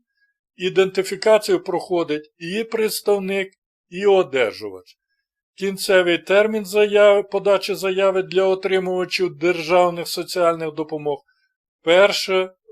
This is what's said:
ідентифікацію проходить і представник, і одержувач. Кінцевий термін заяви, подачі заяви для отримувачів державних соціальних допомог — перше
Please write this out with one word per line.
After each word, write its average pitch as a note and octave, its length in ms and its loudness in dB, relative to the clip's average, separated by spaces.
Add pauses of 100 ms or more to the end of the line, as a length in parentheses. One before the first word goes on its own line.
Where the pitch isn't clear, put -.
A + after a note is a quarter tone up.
(560)
ідентифікацію F#3+ 1040 0
проходить E3+ 800 -4
і F#3 260 -6
представник, G3+ 880 -4 (360)
і F#3 180 -6
одержувач. A#2+ 920 -2 (600)
Кінцевий F#3 600 0
термін G#3 460 0
заяви, G#3 580 4
подачі G3 520 -2
заяви F#3+ 480 -2
для F3 220 0
отримувачів F#3 920 -2
державних E3+ 720 0
соціальних E3 640 -2
допомог — D3+ 460 -6 (640)
перше F#3 680 2 (220)